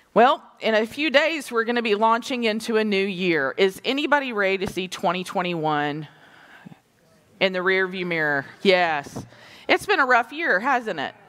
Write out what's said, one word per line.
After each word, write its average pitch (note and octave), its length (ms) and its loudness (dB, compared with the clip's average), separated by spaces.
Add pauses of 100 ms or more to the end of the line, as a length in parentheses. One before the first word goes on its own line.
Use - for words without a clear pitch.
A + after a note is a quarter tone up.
(140)
Well, B3+ 300 6 (160)
in A3 160 0
a G#3+ 100 2
few C#4+ 240 -4
days, C#4+ 420 2
we're A3+ 120 0
gonna A#3+ 180 0
be A3+ 140 0
launching A#3 480 0
into A3 340 -2
a A3 60 2
new G3 220 0
year. E3+ 520 0
Is F#3+ 260 2
anybody C4+ 500 0
ready F#3+ 300 0
to G3 80 -4
see F#3 160 -6
twenty F3+ 360 -4
twenty-one D#3 840 -2 (1300)
in F#3+ 140 2
the F#3 60 -2
rearview F#3 460 -2
mirror? D3+ 400 -2 (160)
Yes. E3+ 640 2 (420)
It's - 200 0
been F#4+ 120 2
a C#4 60 4
rough A#3 260 2
year, C#4+ 280 0
hasn't A3+ 400 -2
it? B2+ 160 -6 (140)